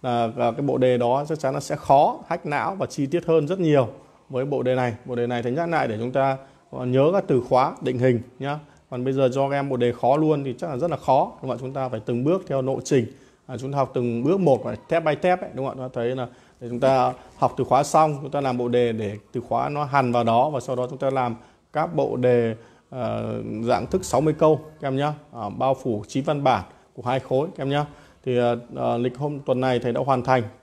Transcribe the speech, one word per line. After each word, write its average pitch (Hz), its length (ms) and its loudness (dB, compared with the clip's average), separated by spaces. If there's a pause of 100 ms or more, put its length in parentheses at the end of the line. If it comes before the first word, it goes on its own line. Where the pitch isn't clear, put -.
là, 120 340 0
là 120 160 2
cái 117 100 -6
bộ 135 160 0
đề 127 200 4
đó 123 320 2
chắc 156 100 -4
chắn 135 140 -2
nó 147 60 -4
sẽ 147 160 -6
khó, 151 520 4
hack 170 180 -6
não 139 300 -2
và 110 100 -4
chi 139 200 -4
tiết 160 200 -2
hơn 160 220 4
rất 190 120 -2
nhiều 147 280 4 (420)
với 131 160 -2
bộ 135 180 -2
đề 127 120 2
này. 123 180 0 (120)
Bộ 127 100 -6
đề 120 120 0
này 120 160 -2
thầy 120 80 -2
nhắc 170 180 -2
lại 147 180 0
để 110 120 -4
chúng 123 120 -4
ta 135 260 2 (340)
nhớ 131 420 2
các 190 140 2
từ 131 220 4
khóa, 131 320 4
định 127 180 -2
hình 120 220 4 (180)
nhá. 143 200 -6 (300)
Còn 123 140 -8
bây 135 100 -2
giờ 135 200 4
cho 139 160 0
các 139 60 -2
em 139 140 -2
bộ 131 80 -2
đề 120 140 2
khó 123 260 2
luôn 156 260 2
thì 131 140 -6
chắc 170 120 -8
là 135 80 -6
rất 165 140 -2
là 139 60 -4
khó, 147 340 2 (100)
đúng 131 100 -6
không 120 60 -4
ạ? - 20 -
Chúng 131 140 -10
ta 135 160 -4
phải 117 160 -4
từng 120 180 -2
bước 185 240 0
theo 135 140 -2
lộ 127 200 -2
trình. 123 240 2 (420)
À, 131 100 -10
chúng 131 140 -8
ta 139 60 -4
học 131 160 0
từng 120 300 -2
bước 190 160 2
một, 147 240 4
phải 110 140 -6 (100)
step 165 160 0
by 156 160 2
step 180 220 2
ấy, - 120 -10
đúng 135 140 -6
không 127 120 -8
ạ? 127 40 -8
Chúng 127 60 -8
ta 123 120 -6
thấy 123 140 -2
là 127 120 -6 (320)
để 120 100 -12
chúng 120 100 -6
ta 127 340 4 (240)
học 135 200 2
từ 135 60 0
khóa 131 200 4
xong, 156 380 4
chúng 139 100 -10
ta 143 100 -2
làm 131 160 -2
bộ 120 100 -2
đề 120 240 2
để 107 260 -4 (140)
từ 123 100 -6
khóa 120 280 -2
nó 147 140 -4
hằn 131 280 2
vào 120 120 2
đó, 117 260 4
và 143 100 -4
sau 131 160 -6
đó 123 140 -4
chúng 127 100 -12
ta 139 100 0
làm 123 260 -2 (380)
các 165 220 -2
bộ 135 200 0
đề, 120 400 4 (340)
ờ, 113 440 -4 (300)
dạng 117 240 0
thức 190 180 -2
sáu 123 160 0
mươi 156 180 2
câu 156 200 4 (220)
các 147 60 -4
em 131 100 -2
nhá, 147 160 -2 (200)
à, 107 240 -8
bao 131 160 2
phủ 113 340 -4
chín 135 160 -4
văn 147 200 -2
bản 117 200 4 (300)
của 120 120 -16
hai 127 140 0
khối 135 280 -2
các 180 160 -8
em 135 60 -2
nhá. 147 160 0 (400)
Thì, 123 120 0
ờ, 120 220 2 (160)
ờ, 120 220 0
lịch 123 200 -2
hôm 147 220 -6
tuần 127 220 0
này 127 180 2
thầy 120 140 -2
đã 131 120 -2
hoàn 127 180 2
thành 127 200 4 (200)